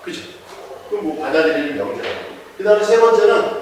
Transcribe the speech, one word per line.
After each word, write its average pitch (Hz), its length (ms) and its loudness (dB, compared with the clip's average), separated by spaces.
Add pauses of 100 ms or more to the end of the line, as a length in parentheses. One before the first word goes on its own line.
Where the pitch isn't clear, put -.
그죠? - 180 -12 (680)
그럼 202 160 -4
뭐 151 180 -6
받아들이는 147 540 0
명제라고. - 380 -8 (420)
그 190 60 -10
다음에 208 200 4
세 226 160 4
번째는 403 440 4 (180)